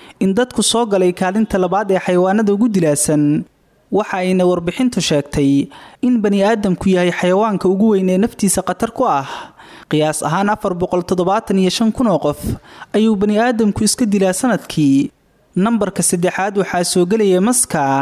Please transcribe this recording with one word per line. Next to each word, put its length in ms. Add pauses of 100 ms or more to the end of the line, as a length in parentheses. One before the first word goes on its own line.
(200)
in 140
dadku 300
soo 220
galay 280
kaalinta 440
labaad 340
ee 140
xayawaanada 480
ugu 160
dilaasan. 760 (460)
Waxa 260
ayna 280
warbixintu 560
sheegtay 680 (320)
in 200
bani 220
aadamku 460
yahay 220
xayawaanka 580
ugu 200
weyn 200
ee 80
naftiisa 500
khatar 240
ku 160
ah. 200 (600)
Qiyaas 380
ahaan 220
afar 260
boqol 320
toddobaatan 540
iyo 100
shan 200
kun 160
oo 120
qof 200 (540)
ayuu 220
bani 240
aadamku 440
iska 220
dilaa 280
sanadkii. 800 (440)
Nambarka 480
saddexaad 540
waxaa 260
soo 220
gelaya 360
maska. 440 (160)